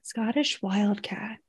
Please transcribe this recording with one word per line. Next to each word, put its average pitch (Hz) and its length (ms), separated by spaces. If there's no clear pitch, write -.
Scottish 226 600
wildcat. 202 880